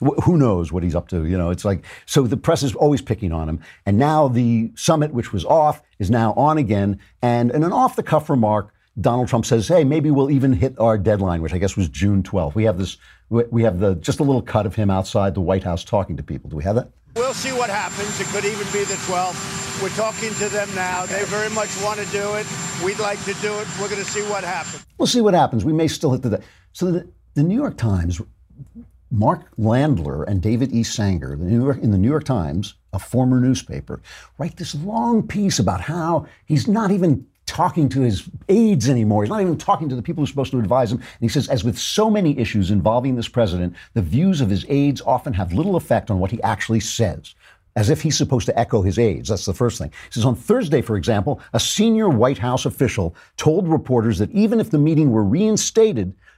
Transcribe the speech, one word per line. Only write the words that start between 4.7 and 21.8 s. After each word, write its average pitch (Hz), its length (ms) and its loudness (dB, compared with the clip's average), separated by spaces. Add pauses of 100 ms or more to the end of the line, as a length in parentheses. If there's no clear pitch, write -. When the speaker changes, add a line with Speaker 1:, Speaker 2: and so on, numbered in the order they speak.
Speaker 1:
summit, 151 400 0
which 117 180 -4
was 90 140 -4
off, 151 360 2 (160)
is 95 120 -2
now 113 240 2
on 151 240 2
again. 101 420 0 (220)
And 120 300 2
in 151 120 2
an 180 80 0
off-the-cuff 247 560 0
remark, 107 460 0 (260)
Donald 123 280 2
Trump 117 180 0
says, 113 220 2
"Hey, 180 160 6
maybe 151 260 2
we'll 139 200 4
even 135 240 4
hit - 240 0
our 110 180 4
deadline," 95 460 0
which 78 100 -4
I 90 60 -2
guess 95 180 -2
was 92 140 2
June 95 320 2
twelfth. 82 340 -4
We 110 80 2
have 95 140 2
this, 95 180 -6 (320)
we, 117 220 2
we 117 120 2
have 95 160 2
the, 98 180 2
just 101 240 -2
a - 20 0
little 135 180 2
cut 104 240 0
of 98 100 -6
him 104 140 0
outside 95 460 0
the 95 80 -2
White 95 200 0
House 87 220 -4
talking 90 320 -2
to 73 60 -10
people. 73 260 -12
Do 76 80 -10
we 73 80 -6
have 104 120 0
that? - 120 -2 (260)
Speaker 2:
We'll 247 200 -2
see 262 180 -6
what 247 160 -2
happens. 196 500 -6
It 190 100 -4
could 202 180 -4
even 208 260 -4
be 202 120 -2
the 185 200 -4
twelfth. 180 760 -6
We're 190 80 -4
talking 220 460 -4
to 208 120 -2
them 202 260 -4
now. 185 300 -4
They 190 200 -4
very 214 260 -4
much 214 180 -4 (140)